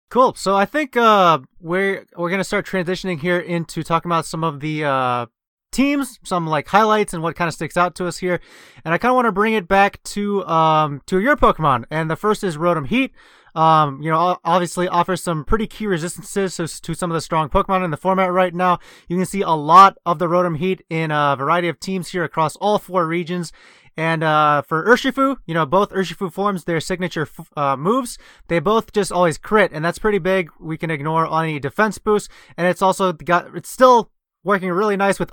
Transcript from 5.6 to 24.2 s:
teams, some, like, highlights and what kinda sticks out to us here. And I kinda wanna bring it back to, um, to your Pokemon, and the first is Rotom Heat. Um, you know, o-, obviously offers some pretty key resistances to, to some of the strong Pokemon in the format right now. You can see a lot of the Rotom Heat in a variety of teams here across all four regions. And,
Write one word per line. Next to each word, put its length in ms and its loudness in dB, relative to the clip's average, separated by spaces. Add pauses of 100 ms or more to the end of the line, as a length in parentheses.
teams, 520 -2
some, 240 -4
like, 220 -2
highlights 460 2
and 80 -6
what 120 -4
kinda 160 -4
sticks 280 -6
out 160 0
to 120 -6
us 120 -6
here. 200 -2 (460)
And 80 -4
I 60 0
kinda 160 0
wanna 180 2
bring 220 0
it 120 -2
back 360 2
to, 440 -4
um, 600 2
to 120 0
your 160 2
Pokemon, 560 2
and 200 -4
the 60 -4
first 280 -2
is 140 -4
Rotom 300 0
Heat. 240 0 (420)
Um, 480 2
you 80 -4
know, 80 2
o-, 260 0
obviously 420 0
offers 360 0
some 240 -4
pretty 200 2
key 200 -8
resistances 720 -4
to, 260 -8
to 120 -6
some 160 -4
of 40 -2
the 80 -2
strong 260 -2
Pokemon 340 0
in 80 -2
the 60 -4
format 360 0
right 220 2
now. 240 2 (300)
You 80 -2
can 100 0
see 140 -4
a 100 -2
lot 540 8
of 140 0
the 80 0
Rotom 320 2
Heat 320 -4
in 200 -4
a 280 2
variety 300 0
of 120 -6
teams 280 -6
here 160 -4
across 320 -2
all 220 2
four 280 -2
regions. 440 -4 (440)
And, 300 -2